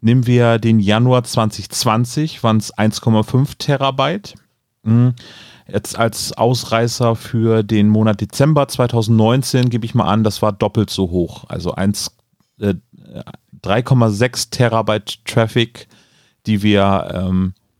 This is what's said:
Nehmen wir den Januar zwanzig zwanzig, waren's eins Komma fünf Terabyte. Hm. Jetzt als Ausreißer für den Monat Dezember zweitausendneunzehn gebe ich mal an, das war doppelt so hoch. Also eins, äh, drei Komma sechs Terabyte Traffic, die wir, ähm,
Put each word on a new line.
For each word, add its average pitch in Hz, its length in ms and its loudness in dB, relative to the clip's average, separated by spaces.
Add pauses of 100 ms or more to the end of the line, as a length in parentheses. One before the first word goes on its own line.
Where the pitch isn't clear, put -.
Nehmen 120 260 2
wir 120 320 4
den 113 220 2
Januar 117 420 2
zwanzig 110 460 -4
zwanzig, 120 760 -2
waren's 110 280 0
eins 107 280 -2
Komma 110 240 2
fünf 131 320 -2
Terabyte. 135 800 -4 (480)
Hm. 120 300 2 (580)
Jetzt - 260 -8
als - 360 -4
Ausreißer 117 840 0
für 110 480 0
den 104 240 2
Monat 107 320 2
Dezember 139 480 0
zweitausendneunzehn 120 1040 2
gebe 113 160 -4
ich 113 100 -6
mal 113 160 2
an, 110 140 2
das 107 160 -4
war 107 100 0
doppelt 101 380 -2
so 95 200 -2
hoch. 87 380 -4
Also 82 280 -6
eins, 101 360 -4 (480)
äh, 104 140 0 (880)
drei 101 200 0
Komma 120 280 2
sechs 117 400 -2
Terabyte 110 720 -2
Traffic, 117 640 -2 (600)
die 104 160 0
wir, 98 500 2
ähm, 92 400 -2 (260)